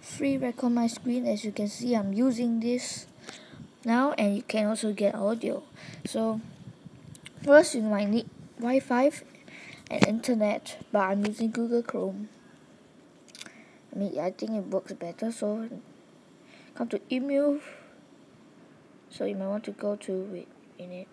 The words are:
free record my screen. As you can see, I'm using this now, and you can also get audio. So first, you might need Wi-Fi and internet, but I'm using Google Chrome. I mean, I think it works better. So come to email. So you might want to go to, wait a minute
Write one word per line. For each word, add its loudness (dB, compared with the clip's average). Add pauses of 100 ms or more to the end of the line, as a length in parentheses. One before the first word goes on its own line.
free -2
record 0
my 4
screen. -2
As -2
you -4
can -2
see, 0
I'm 0
using 2
this -2 (760)
now, 4
and 4
you -2
can 0
also 0
get 2
audio. -2 (420)
So -2 (1040)
first, 10
you 0
might 2
need 2 (320)
Wi-Fi 4 (760)
and 4
internet, -2
but 4
I'm 2
using -2
Google -2
Chrome. -6 (1700)
I -6
mean, -2
I 0
think -6
it -4
works -4
better. -6
So -4 (1040)
come -4
to -2 (120)
email. 2 (1500)
So -4
you -2
might -4
want -4
to -
go -4
to, -6
wait -12 (320)
a -12
minute -14